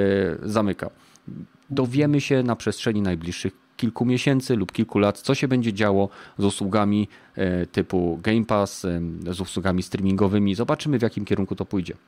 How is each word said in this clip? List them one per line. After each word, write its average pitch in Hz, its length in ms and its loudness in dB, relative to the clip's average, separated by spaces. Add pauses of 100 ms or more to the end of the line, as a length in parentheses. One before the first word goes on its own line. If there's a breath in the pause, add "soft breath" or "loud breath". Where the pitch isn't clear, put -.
(420)
zamyka. 104 480 0 (800 soft breath)
Dowiemy 139 500 2
się 135 220 2
na 117 140 0
przestrzeni 104 460 -2
najbliższych 90 500 -2 (240)
kilku 117 280 0
miesięcy 127 520 2
lub 92 160 -2
kilku - 260 0
lat, 101 200 4
co - 160 0
się 131 140 0
będzie 120 240 2
działo 98 360 2 (300 loud breath)
z 101 60 2
usługami, 101 640 2 (280 soft breath)
e, 90 300 0
typu 87 560 0
Game 110 220 2
Pass, 104 400 0
em, 85 360 -4 (140)
z 85 60 -6
usługami 92 420 -2
streamingowymi. 98 720 0
Zobaczymy, 139 440 -2
w 110 40 -8
jakim 107 220 -2
kierunku 98 320 -2
to 95 80 -4
pójdzie. 90 300 -4 (140)